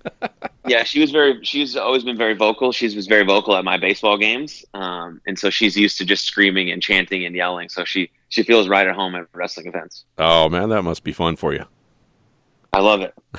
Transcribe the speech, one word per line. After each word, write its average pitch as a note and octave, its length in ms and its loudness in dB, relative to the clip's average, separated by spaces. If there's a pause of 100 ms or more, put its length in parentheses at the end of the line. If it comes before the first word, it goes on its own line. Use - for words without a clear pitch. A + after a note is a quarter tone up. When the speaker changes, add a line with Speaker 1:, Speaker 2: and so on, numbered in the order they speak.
Speaker 1:
<laughs> - 240 -10 (380)
Speaker 2:
Yeah, A#2+ 180 4
she - 160 -2
was D3+ 100 4
very, C#3+ 340 4
she's C#3 320 -4
always B2 280 0
been A#2+ 140 -6
very A2 160 0
vocal. A2 380 0
She A2 220 -2
was G2+ 120 -8
very G#2 180 6
vocal G2 320 2
at F#2 80 -2
my F#2 140 -2
baseball G2+ 400 0
games. A#2 560 -4
Um, F2 520 -10
and F#2+ 120 -6
so G2+ 100 0
she's G2+ 300 0
used G#2 180 2
to F#2+ 80 -4
just G2 220 0
screaming F#2+ 440 2
and F2+ 120 -6
chanting F#2 420 -2
and F2 100 -8
yelling. F2 360 -4
So F2+ 160 -6
she, F2+ 240 -4 (180)
she A2+ 140 -2
feels A2 260 4
right G2 180 4
at F#2 80 -2
home F#2 200 -6
at F2 180 -10
wrestling F2 340 -10
events. F2 380 -12 (140)
Speaker 1:
Oh, D#2+ 320 4
man, F2+ 180 -2
that G#2+ 140 0
must E2+ 220 -4
be D#2 80 -6
fun E2+ 240 -2
for D2+ 180 -4
you. - 100 -8 (1080)
Speaker 2:
I F#2+ 60 4
love G#2 200 4
it. - 140 -8 (240)